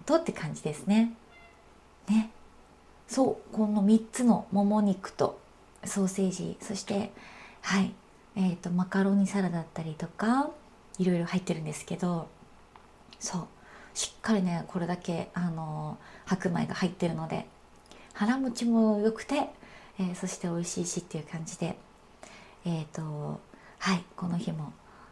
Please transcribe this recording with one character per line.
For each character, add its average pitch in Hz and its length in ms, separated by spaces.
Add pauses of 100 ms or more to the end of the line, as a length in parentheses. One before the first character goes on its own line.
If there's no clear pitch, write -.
当 294 100
っ 330 80
て - 80
感 - 220
じ - 100
で 151 100
す - 140
ね。 220 260 (920)
ね。 220 240 (800)
そ - 280 (140)
う、 - 20
こ 214 140
の 208 140
三 220 320
つ 254 100
の 226 300
も 202 100
も 208 180
肉 196 300
と - 300 (420)
ソ 196 220
ー - 20
セ 190 160
ー 185 80
ジ、 175 300
そ - 120
し 190 100
て、 208 280 (500)
は 196 200
い、 190 120 (440)
え - 20 (140)
ー - 20
と、 175 160
マ 180 140
カ 190 180
ロ 196 100
ニ 196 140
サ 196 140
ラ 185 80
ダ 170 80
だ 165 60
っ - 80
た 165 120
り 160 120
と 160 120
か、 254 420 (480)
い 185 60
ろ 180 100
い 170 60
ろ 170 60
入 180 160
っ - 20
て 175 100
る 160 60
ん 156 60
で 151 80
す - 120
け 170 120
ど、 170 320 (920)
そ - 200
う、 156 80 (460)
し - 240
っ - 40
か 226 120
り 202 80
ね、 175 260
こ - 120
れ 170 80
だ 180 80
け、 175 380
あ 175 80
の、 156 560 (280)
白 185 240
米 165 180
が 165 60
入 - 140
っ 170 60
て - 120
る 165 100
の 160 120
で、 151 200 (640)
腹 226 240
持 262 140
ち 233 120
も 220 360
良 220 120
く 220 120
て、 - 260 (500)
え 196 40
ー、 180 120
そ 185 100
し 180 120
て - 100
美 170 60
味 170 100
し 170 200
い - 20
し 175 160
っ - 20
て - 140
い 156 40
う 151 40
感 160 180
じ - 160
で、 - 180 (840)
え 165 200
ー - 20
と、 151 560 (360)
は 190 160
い、 175 120 (100)
こ 180 140
の 170 80
日 175 160
も 151 180 (400)